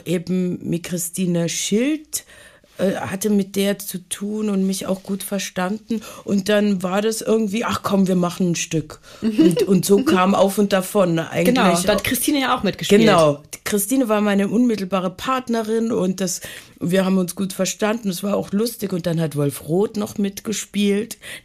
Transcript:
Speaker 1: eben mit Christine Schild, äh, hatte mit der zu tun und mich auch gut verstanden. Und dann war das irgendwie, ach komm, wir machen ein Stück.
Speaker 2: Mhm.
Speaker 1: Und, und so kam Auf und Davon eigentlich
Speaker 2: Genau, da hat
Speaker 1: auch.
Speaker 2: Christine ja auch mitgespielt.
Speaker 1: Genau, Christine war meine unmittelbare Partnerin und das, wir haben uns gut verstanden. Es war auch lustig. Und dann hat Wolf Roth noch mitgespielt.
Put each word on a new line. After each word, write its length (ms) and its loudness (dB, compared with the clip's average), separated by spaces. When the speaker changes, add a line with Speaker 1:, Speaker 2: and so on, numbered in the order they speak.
Speaker 1:
eben 640 -4
mit 160 -4
Christine 640 -2
Schild, 760 -2
äh, 180 0
hatte 340 -4
mit 260 0
der 220 0
zu 200 -10
tun 420 -6
und 160 2
mich 200 -4
auch 160 -4
gut 200 -6
verstanden. 800 -6
Und 240 0
dann 340 2
war 200 0
das 180 -2
irgendwie, 440 0
ach 180 -4
komm, 260 2
wir 80 2
machen 360 0
ein 40 0
Stück. 440 -4
Speaker 2:
Mhm. 180 0
Speaker 1:
Und, 260 6
und 200 4
so 180 6
kam 320 4
Auf 240 4
und 140 2
Davon 460 2
eigentlich 360 0
Speaker 2:
Genau, 180 6
da 100 2
hat 80 2
Speaker 1:
auch. 20 -6
Speaker 2:
Christine 380 0
ja 160 2
auch 60 -6
mitgespielt. 400 2
Speaker 1:
Genau, 400 4
Christine 440 0
war 140 2
meine 260 2
unmittelbare 640 0
Partnerin 800 -2
und 280 -2
das, 200 -4
wir 240 2
haben 140 2
uns 160 -2
gut 180 -4
verstanden. 580 -2
Es 120 -6
war 120 -2
auch 180 -4
lustig. 400 -4
Und 140 -4
dann 140 0
hat 160 -2
Wolf 320 -2
Roth 280 0
noch 220 -6
mitgespielt. 1000 -2